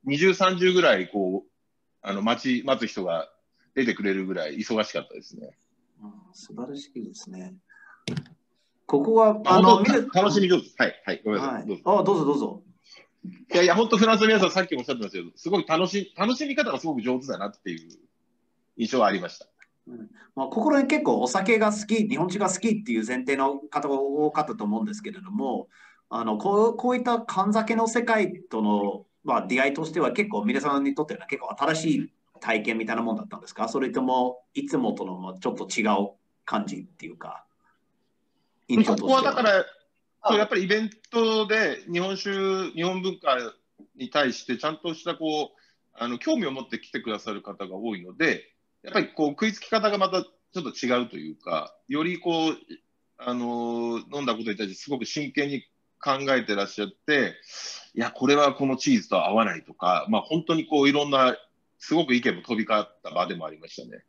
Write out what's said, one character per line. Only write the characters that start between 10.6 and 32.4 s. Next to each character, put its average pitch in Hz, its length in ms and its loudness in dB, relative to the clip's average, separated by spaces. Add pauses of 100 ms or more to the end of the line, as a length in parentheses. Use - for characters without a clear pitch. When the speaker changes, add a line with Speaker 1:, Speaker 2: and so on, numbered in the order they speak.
Speaker 1:
手。 - 60 -16 (100)
は 117 100 2
い、 - 180 -8
は 95 80 -2
い、 - 100 -6
ご 107 80 -2
め 104 60 2
ん - 40 0
な - 40 -2
さ - 60 -4
い。 - 40 -6
Speaker 2:
は - 60 -8
い。 - 60 -14
Speaker 1:
ど 101 60 -4
う 87 40 -6
ぞ。 208 220 4
Speaker 2:
あ、 170 40 2
ど 196 100 4
う 175 40 4
ぞ、 151 80 2
ど 147 80 4
う - 40 2
ぞ。 - 260 -4 (880)
Speaker 1:
い 180 60 4
や 175 60 8
い - 20 8
や、 175 100 6
本 220 140 4
当 233 80 4
フ 214 80 8
ラ 226 80 6
ン 214 60 4
ス - 20 4
の 220 60 6
皆 220 120 6
さ 190 60 6
ん、 165 60 0
さ 190 100 2
っ 175 60 -2
き 156 80 -4
も 123 60 -4
お - 20 -8
っ - 20 -8
し - 40 -8
ゃ - 40 -2
っ 123 40 -4
て 113 40 -8
ま 98 80 -6
し - 20 -12
た 98 60 -10
け 87 60 -6
ど、 85 120 -14
す - 140 -8
ご 190 100 2
い 165 80 -4
楽 165 200 2
し-、 190 280 -4
楽 226 200 0
し 302 100 -6
み 277 100 -6
方 269 160 0
が - 80 -4
す 165 60 -12
ご 156 80 -2
く 120 80 -4
上 127 180 -2
手 135 60 -12
だ 98 140 -8
な 101 80 -6
っ 104 40 -8
て - 200 -12
い 82 60 -8
う 82 200 -20 (800)
印 113 120 -2
象 127 100 0
は 107 80 6
あ 98 40 4
り 98 80 -2
ま 87 100 -8
し - 100 -16
た。 - 80 -20 (400)
Speaker 2:
う 127 80 -18
ん。 110 140 -18 (260)
ま 135 80 -4
あ、 - 40 -4
こ 220 140 -4
こ 294 80 2
ら 277 80 6
辺 277 100 4
結 302 180 0
構 113 140 2
お 123 80 0
酒 196 300 2
が 214 160 4
好 - 140 -6
き、 220 200 2
日 135 100 -2
本 180 120 0
酒 190 80 -6
が 202 140 0
好 - 80 -6
き 233 100 -2
っ - 140 0
て 123 80 -6
い 113 100 0
う 107 60 -6
前 127 100 -4
提 131 180 -2
の 139 240 0 (120)
方 147 180 -2
が 135 100 0
多 147 320 0
か 151 120 0
っ - 20 0
た 117 80 -8
と 110 100 -8
思 107 160 0
う 107 40 0
ん - 20 -2
で - 80 -6
す - 80 -12
け - 100 -10
れ - 100 -16
ど 185 100 -14
も、 262 360 -4 (420)
あ 113 140 -6
の、 110 140 -2
こ 202 300 4
う、 220 100 0
こ 247 120 -2
う 247 60 2
い 240 40 -2
っ 247 40 -4
た 240 140 2
燗 208 340 -2
酒 220 240 0
の 226 120 2
世 233 160 0
界 220 480 0
と 110 100 -4
の、 101 440 0 (180)
ま 147 140 0
あ、 95 100 -4
出 127 120 0
会 143 120 2
い - 20 -4
と 160 120 -4
し - 60 -10
て 175 80 -2
は 127 120 2
結 - 180 -2
構 104 160 -4
皆 131 160 0
さ 143 160 0
ん 139 60 0
に 139 100 0
と 151 100 -2
っ - 40 0
て 156 80 -8
は - 100 -16
結 - 160 -8
構 135 160 -10
新 151 180 0
し 160 200 0
い - 180 -4 (260)
体 110 220 -2